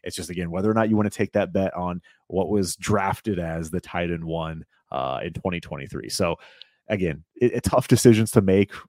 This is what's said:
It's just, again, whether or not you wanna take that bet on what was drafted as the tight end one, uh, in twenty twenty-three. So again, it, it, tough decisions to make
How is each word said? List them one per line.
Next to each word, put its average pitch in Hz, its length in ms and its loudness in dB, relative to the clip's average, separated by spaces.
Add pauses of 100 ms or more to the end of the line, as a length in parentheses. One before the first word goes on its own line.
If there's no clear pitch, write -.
It's 87 120 -10
just, 87 140 -10
again, 87 220 -6
whether 95 180 0
or 110 40 4
not 110 160 4
you 110 80 4
wanna 104 120 2
take 101 240 -4
that 90 200 0
bet 95 200 0
on 90 280 -6 (260)
what 92 220 -2
was 98 260 0
drafted 98 640 -2
as 82 300 -6
the 90 100 -4
tight 87 320 -4
end 82 140 -6
one, 80 400 -8 (260)
uh, 65 320 -4
in 85 100 -8
twenty 87 280 -6
twenty-three. 71 480 -12
So 85 260 -2 (540)
again, 87 340 -2 (120)
it, 120 180 2
it, 120 100 -4
tough - 240 2
decisions 113 440 6
to 113 100 6
make 98 300 4 (180)